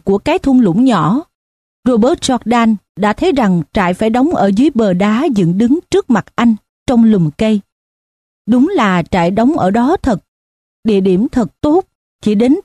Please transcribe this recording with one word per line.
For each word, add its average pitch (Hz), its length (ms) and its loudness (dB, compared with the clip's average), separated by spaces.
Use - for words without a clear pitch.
của 196 140 0
cái 302 220 -2
thung 269 200 0
lũng 214 260 2
nhỏ, 214 380 0
Robert 254 320 2
Jordan 226 560 0
đã 208 180 -2
thấy - 180 -2
rằng 196 320 0
trại 185 200 -2
phải 220 160 -2
đóng 247 200 0
ở 202 260 0
dưới 262 180 2
bờ 220 200 0
đá 214 320 0
dựng 180 220 0
đứng 240 220 2
trước 392 180 -2
mặt 202 160 0
anh, 226 200 2
trong 233 160 2
lùm 202 340 2
cây. 220 220 0
Đúng 247 220 2
là 202 360 0
trại 175 280 -2
đóng 240 260 0
ở 185 140 0
đó 240 300 0
thật. 214 180 -2
Địa 208 180 2
điểm 190 280 0
thật - 320 -4
tốt, 311 240 0
chỉ 214 140 0
đến 247 300 2